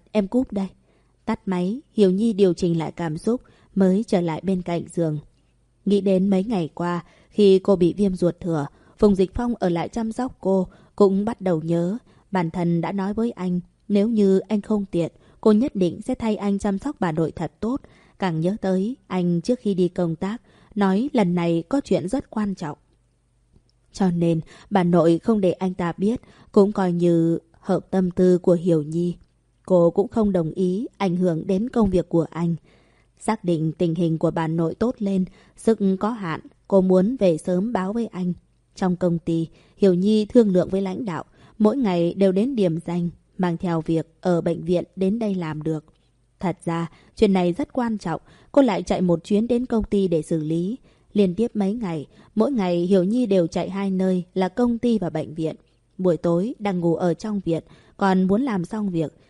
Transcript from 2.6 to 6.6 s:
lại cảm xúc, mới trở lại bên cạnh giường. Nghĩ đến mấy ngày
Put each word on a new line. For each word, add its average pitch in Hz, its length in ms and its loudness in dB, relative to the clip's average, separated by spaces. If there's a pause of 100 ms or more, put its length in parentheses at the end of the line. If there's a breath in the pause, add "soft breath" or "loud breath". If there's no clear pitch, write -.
lại 156 140 -6
cảm 156 260 -6
xúc, 233 220 -4 (340 soft breath)
mới 196 320 2
trở 190 140 0
lại 165 240 -4
bên 185 180 -2
cạnh 170 200 -4 (100)
giường. 160 260 -2 (680)
Nghĩ 202 160 2
đến 190 280 2
mấy 190 160 2
ngày 190 300 -2